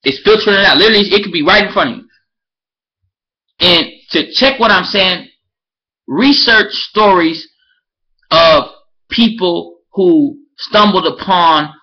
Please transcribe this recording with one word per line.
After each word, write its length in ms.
It's 200
filtering 340
it 60
out. 140
Literally, 220
it 220
could 100
be 100
right 240
in 60
front 180
of 80
you. 100
And 260
to 200
check 260
what 120
I'm 140
saying, 440
research 680
stories 760
of 400
people 680
who 460
stumbled 500
upon 760